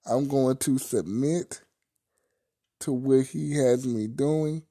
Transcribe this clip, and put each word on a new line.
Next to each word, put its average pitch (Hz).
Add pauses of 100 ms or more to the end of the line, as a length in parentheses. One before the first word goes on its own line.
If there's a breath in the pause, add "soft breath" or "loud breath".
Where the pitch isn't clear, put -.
I'm 135
going 131
to 131
submit 127 (1200)
to 147
what 131
he 151
has 131
me 113
doing. 151